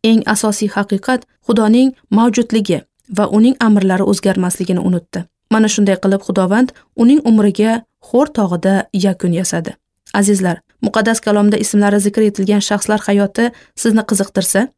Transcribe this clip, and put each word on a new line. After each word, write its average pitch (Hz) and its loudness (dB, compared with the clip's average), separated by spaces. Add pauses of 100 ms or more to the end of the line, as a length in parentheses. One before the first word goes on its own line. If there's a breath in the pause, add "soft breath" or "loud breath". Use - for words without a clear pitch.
Eng 226 4
asosiy 208 -2
haqiqat 202 -4 (200)
Xudoning 233 2 (180 soft breath)
mavjudligi 226 0 (300)
va 202 -2
uning 226 2
amrlari 196 2
o'zgarmasligini 185 -2
unutdi. 180 -4 (300)
Mana 220 2
shunday 202 0
qilib 196 0
Xudovand 196 0 (240 soft breath)
uning 269 4
umriga 220 2 (180)
Xor 262 0
tog'ida 190 0 (160)
yakun 185 -2
yasadi. 170 -4 (360)
Azizlar, 196 0 (240)
muqaddas 220 -2
kalomda 208 2
ismlari 202 0
zikr 202 -2
etilgan 208 0
shaxslar 208 -2
hayoti 202 -2 (220 loud breath)
sizni 220 0
qiziqtirsa 196 -2 (160)